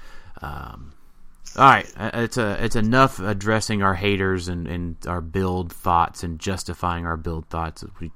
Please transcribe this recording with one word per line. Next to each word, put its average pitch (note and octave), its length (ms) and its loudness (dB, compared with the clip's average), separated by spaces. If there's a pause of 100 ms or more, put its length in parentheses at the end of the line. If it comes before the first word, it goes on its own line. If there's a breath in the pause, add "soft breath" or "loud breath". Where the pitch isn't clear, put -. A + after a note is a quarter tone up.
(420 soft breath)
um, C#2 520 -12 (640)
all C3 140 6
right, A2 280 4
uh, G#2+ 180 -4
it's A#2 220 -2
a, G#2 260 0
it's A2+ 120 2
enough B2+ 440 4
addressing G#2 640 0
our G2 100 4
haters F#2+ 540 2
and, F2 200 -4
and E2+ 280 -4 (100)
our F2 160 -2
build F2+ 500 -2
thoughts - 520 0
and E2 160 -6
justifying F2 680 -2
our E2 120 0
build D#2+ 320 -4
thoughts E2 320 -4
that - 180 -14
we E2 160 -8